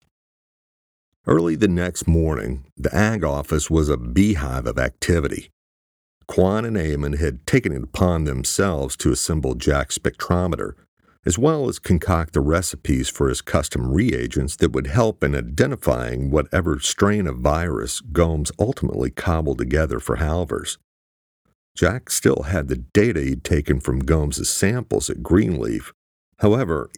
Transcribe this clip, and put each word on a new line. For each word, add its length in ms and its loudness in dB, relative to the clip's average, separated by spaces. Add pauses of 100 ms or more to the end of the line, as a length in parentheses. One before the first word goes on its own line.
(1300)
Early 300 4
the 100 4
next 400 -2
morning, 600 0 (100)
the 180 -2
ag 260 2
office 480 -2
was 200 2
a 80 0
beehive 680 0
of 140 -4
activity. 720 -2 (760)
Quan 380 2
and 140 -2
Eamon 420 -2
had 260 -2
taken 280 2
it 100 -6
upon 400 0
themselves 720 -2
to 160 0
assemble 440 -2
Jack's 420 0
spectrometer, 760 -2 (500)
as 120 0
well 300 2
as 120 -4
concoct 520 0
the 80 0
recipes 680 0
for 180 0
his 140 -2
custom 500 -2
reagents 640 0
that 160 2
would 160 -2
help 340 0
in 140 0
identifying 960 -2
whatever 480 0
strain 480 0
of 120 -6
virus 600 -2
Gomes 580 0
ultimately 540 -2
cobbled 460 -2
together 420 0
for 160 -2
Halvers. 640 -4 (1000)
Jack 340 0
still 340 0
had 260 -2
the 240 -6
data 260 4
he'd 240 -2
taken 380 0
from 180 -2
Gomes' 480 0
samples 640 -2
at 120 -8
Greenleaf. 680 0 (480)
However, 580 2